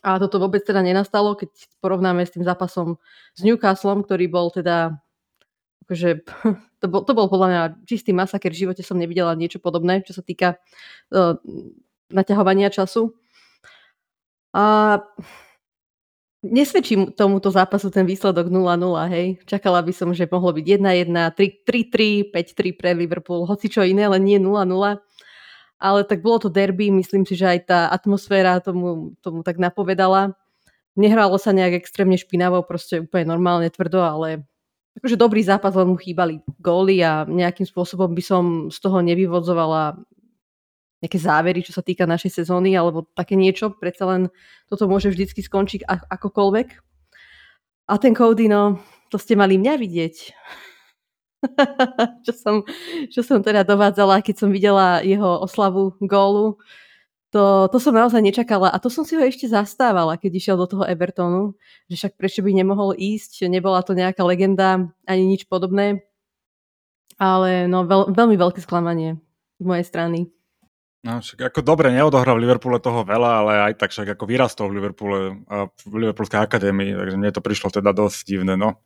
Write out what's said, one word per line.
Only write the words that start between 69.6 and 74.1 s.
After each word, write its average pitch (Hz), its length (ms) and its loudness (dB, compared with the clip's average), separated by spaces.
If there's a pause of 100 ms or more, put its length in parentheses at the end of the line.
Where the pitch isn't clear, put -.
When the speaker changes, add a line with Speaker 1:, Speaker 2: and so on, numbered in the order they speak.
Speaker 1:
mojej 175 160 -2
strany. 170 480 -6 (720)
Speaker 2:
No, 117 180 -8
však 127 320 -8
ako 160 140 -2
dobre, 156 240 4
neodohral 131 480 4
v 117 80 0
Liverpoole 123 320 2
toho 117 240 -2
veľa, 117 280 0 (120)
ale 107 100 2 (180)
aj - 120 -4
tak 101 80 -2
však 104 240 -8